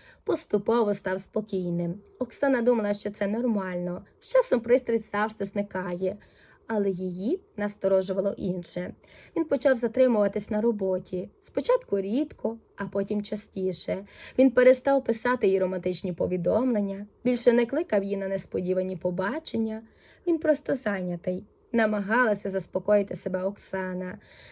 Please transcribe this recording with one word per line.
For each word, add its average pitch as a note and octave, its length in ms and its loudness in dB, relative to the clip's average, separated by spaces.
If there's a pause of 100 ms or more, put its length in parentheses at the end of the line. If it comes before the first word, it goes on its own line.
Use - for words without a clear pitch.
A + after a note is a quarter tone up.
(240)
поступово A3 680 0
став F#3+ 260 -4
спокійним. F3+ 760 -4 (240)
Оксана C4 420 0
думала, A3+ 320 2
що G#3 180 -6
це G3+ 160 -2
нормально. F#3+ 800 -2 (140)
З - 80 -20
часом B4 320 2
пристрасть A#3 520 0
завжди G#3 340 -2
зникає. F#3+ 720 -4 (500)
Але G#3 220 0
її F#3 500 -4 (180)
насторожувало G3 800 0
інше. F3+ 560 -6 (440)
Він D#4+ 80 0
почав C4+ 320 2
затримуватись A3 720 2
на G#3+ 120 0
роботі. F#3+ 680 -2 (120)
Спочатку - 600 0
рідко, A3+ 560 -4 (180)
а G3 100 -6
потім G3+ 380 -2
частіше. F#3+ 800 -6 (320)
Він C4 140 8
перестав C4 520 6
писати B3 440 0
їй F#3+ 120 4
романтичні F#3 540 -2
повідомлення, G3 920 0 (180)
більше B3 300 4
не A#3+ 120 4
кликав A#3 380 0
її G3 140 -4
на G3 100 -4
несподівані F#3 720 -2
побачення. A3 840 -4 (460)
Він E4 120 2
просто D4+ 340 0
зайнятий. F#3 720 -4 (260)
Намагалася G#3+ 800 2
заспокоїти G3 680 0
себе F#3 280 -4
Оксана. F#3 760 -6 (320)